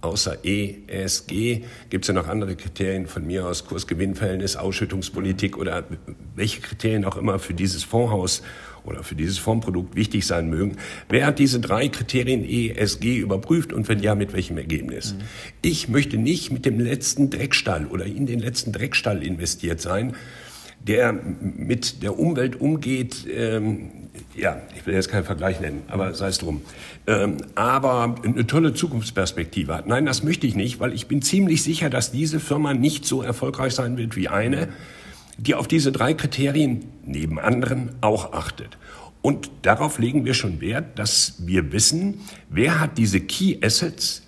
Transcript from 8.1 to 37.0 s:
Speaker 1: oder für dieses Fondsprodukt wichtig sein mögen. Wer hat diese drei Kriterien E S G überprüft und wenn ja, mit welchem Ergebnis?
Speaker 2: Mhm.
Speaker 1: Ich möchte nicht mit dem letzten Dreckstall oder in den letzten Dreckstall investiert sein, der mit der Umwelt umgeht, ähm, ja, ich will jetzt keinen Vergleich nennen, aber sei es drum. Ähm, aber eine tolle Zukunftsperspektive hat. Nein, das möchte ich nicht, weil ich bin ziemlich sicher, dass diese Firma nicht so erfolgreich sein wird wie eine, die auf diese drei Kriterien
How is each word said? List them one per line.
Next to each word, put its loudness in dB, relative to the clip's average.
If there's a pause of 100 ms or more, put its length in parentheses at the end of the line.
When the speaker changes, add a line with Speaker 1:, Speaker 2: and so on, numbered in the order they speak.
Speaker 1:
oder -8
für -8
dieses 0
Fondsprodukt 0
wichtig 2
sein 0
mögen. 0 (320)
Wer 4
hat 2
diese 6
drei 2
Kriterien 0
E 0
S 0
G 2
überprüft 0
und -2
wenn 4
ja, 4
mit 0
welchem -2
Ergebnis? -4
Speaker 2:
Mhm. -8 (400)
Speaker 1:
Ich 2
möchte 2
nicht 2
mit -4
dem 4
letzten 2
Dreckstall 0
oder -4
in -2
den -2
letzten -4
Dreckstall -2
investiert -2
sein, -2 (680)
der 4
mit -4
der -2
Umwelt 2
umgeht, -2
ähm, 0 (460)
ja, 0 (140)
ich -10
will 0
jetzt 2
keinen 0
Vergleich -2
nennen, -6
aber -2
sei -2
es 0
drum. -4 (460)
Ähm, 2 (180)
aber 4 (100)
eine 2
tolle 4
Zukunftsperspektive -2
hat. -6
Nein, 4
das 0
möchte 0
ich 2
nicht, 0
weil 0
ich -8
bin 2
ziemlich 4
sicher, 0
dass 0
diese 0
Firma 2
nicht 2
so 0
erfolgreich -2
sein 0
wird -2
wie 0
eine, 2 (680)
die 2
auf -2
diese 6
drei 2
Kriterien 2 (200)